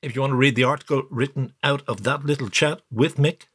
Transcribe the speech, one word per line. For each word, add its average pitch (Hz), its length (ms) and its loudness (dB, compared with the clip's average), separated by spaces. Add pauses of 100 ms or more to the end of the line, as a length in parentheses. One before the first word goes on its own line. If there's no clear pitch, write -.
if 135 140 -8
you 131 60 -2
want 135 100 0
to 131 40 0
read 131 200 4
the 123 80 4
article 139 460 0
written 135 420 -4 (100)
out 143 240 0
of 104 160 -6
that 139 240 -2
little 139 220 -2
chat 151 320 0 (100)
with 127 280 0
Mick 151 240 2 (120)